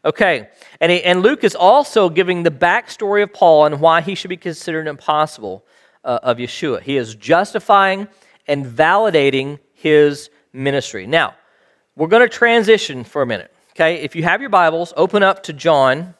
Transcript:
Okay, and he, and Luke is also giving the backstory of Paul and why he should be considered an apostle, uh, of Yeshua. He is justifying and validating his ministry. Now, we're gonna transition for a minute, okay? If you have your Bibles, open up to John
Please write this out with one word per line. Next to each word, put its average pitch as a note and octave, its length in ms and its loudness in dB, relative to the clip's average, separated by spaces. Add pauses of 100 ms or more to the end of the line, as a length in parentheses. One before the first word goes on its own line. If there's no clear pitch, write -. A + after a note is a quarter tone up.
Okay, E3+ 460 -2 (320)
and E3 100 2
he, F3 100 0
and F3+ 200 0
Luke B3 240 0
is G3 100 0
also G#3 540 2
giving F3 340 -2
the E3 80 0
backstory G3+ 720 -2
of G3+ 80 -6
Paul D#3+ 340 4
and D3 140 -4
why E3 220 4
he F#3 140 -8
should - 120 -14
be F3+ 80 -10
considered D#3+ 540 -8
an D3 60 -10
apostle, C#3+ 680 -6 (400)
uh, B2 180 -4
of A#2+ 160 -2
Yeshua. B2 440 -8
He C#3 160 -6
is A2+ 180 -6
justifying G3 960 0 (360)
and C#3+ 200 -4
validating C#3+ 960 0 (140)
his D3 560 2 (220)
ministry. C3+ 560 -6
Now, D3+ 280 0 (600)
we're D#3 120 -4
gonna A3+ 200 4
transition G#3+ 760 0
for - 160 -6
a C3 40 0
minute, G#2+ 280 -8 (180)
okay? E3 300 -2
If D3+ 160 -10
you D#3+ 60 -4
have F3+ 180 0
your C#4 80 -10
Bibles, E3+ 480 0
open G3 260 2
up F#3+ 200 0
to D#3+ 100 -12
John D3 680 0